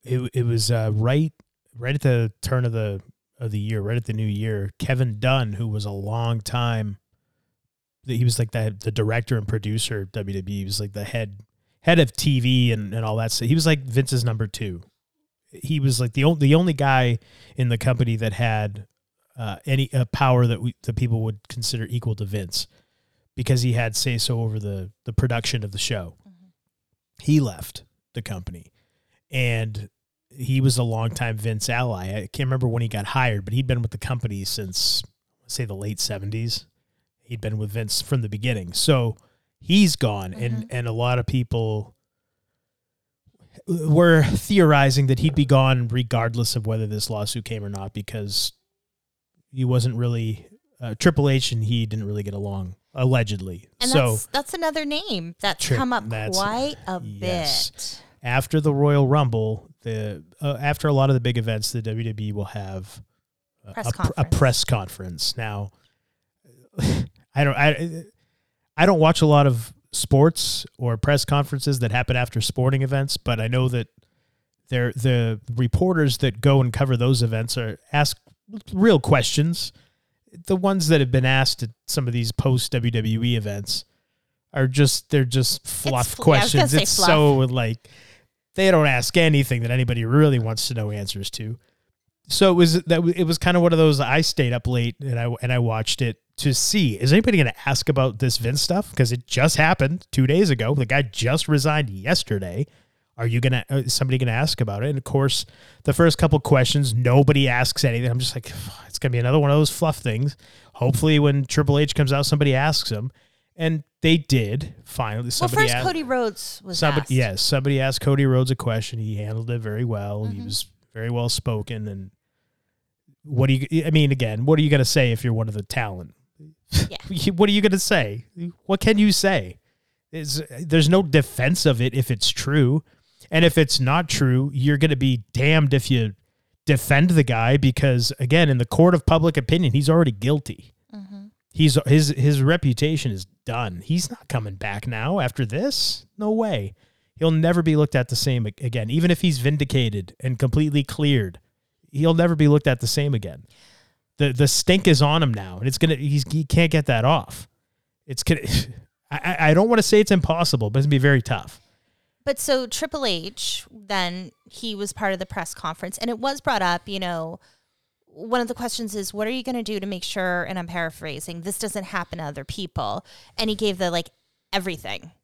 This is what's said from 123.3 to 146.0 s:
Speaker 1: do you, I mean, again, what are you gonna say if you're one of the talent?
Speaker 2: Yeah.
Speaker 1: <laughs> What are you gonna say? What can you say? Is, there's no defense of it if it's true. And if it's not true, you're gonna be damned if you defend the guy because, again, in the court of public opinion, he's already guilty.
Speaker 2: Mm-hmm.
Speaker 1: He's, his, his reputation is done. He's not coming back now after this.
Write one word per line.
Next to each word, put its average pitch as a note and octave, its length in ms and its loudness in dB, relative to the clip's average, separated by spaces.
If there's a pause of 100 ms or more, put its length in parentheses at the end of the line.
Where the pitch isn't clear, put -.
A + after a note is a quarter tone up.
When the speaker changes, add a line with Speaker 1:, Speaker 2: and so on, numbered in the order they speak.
Speaker 1:
do C3 80 4 (160)
you, D#3+ 160 0
I E3 40 0
mean, D3+ 220 4
again, A#2+ 320 -2
what D3+ 140 4
are D3+ 40 2
you D3+ 80 2
gonna C#3 140 4
say B2 280 2
if A2+ 100 -4
you're A#2+ 100 -2
one A2 160 -2
of G#2 60 -8
the G#2+ 80 -6
talent? F#2+ 520 -8 (560)
Speaker 2:
Yeah. - 260 0 (340)
Speaker 1:
<laughs> - 60 -4
What G#3 120 4
are G#3 40 4
you G#3 100 4
gonna G3 160 4
say? A#2+ 480 -2 (400)
What G3 140 0
can A3 180 4
you G#3 140 6
say? D#3 480 0 (500)
Is, D3+ 320 -8 (180)
there's D#3 280 4
no F#3+ 140 6
defense D3 640 0
of B2 140 2
it B2 140 -2
if C3 160 0
it's A#2 200 0
true. C#3+ 520 2 (480)
And E3 140 4
if E3 120 4
it's D#3 240 4
not D3 280 0
true, C3 440 2
you're C#3 260 2
gonna D3+ 180 2
be B2+ 260 0 (100)
damned C#3+ 420 4
if - 160 0
you A2+ 240 0 (520)
defend D3 440 4
the D#3+ 120 6
guy A#2 340 4
because, C3 640 2
again, D3+ 300 4
in C3 100 4
the A#2+ 80 2
court F3 280 6
of D#3 120 0
public D#3+ 300 4
opinion, D3+ 360 2
he's C#3 180 2
already D#3+ 220 4
guilty. B2+ 640 -4 (200)
Speaker 2:
Mm-hmm. G3+ 320 -16 (260)
Speaker 1:
He's, D3 340 4
his, D3 220 6
his C#3 340 2
reputation C#3+ 680 0
is F#2+ 140 -8 (180)
done. A2 400 -6
He's F3 260 -2
not - 180 -18
coming G#2 280 -6
back G#2 320 -8
now B2+ 320 -4
after B2+ 260 -2
this. F#3 580 -4 (140)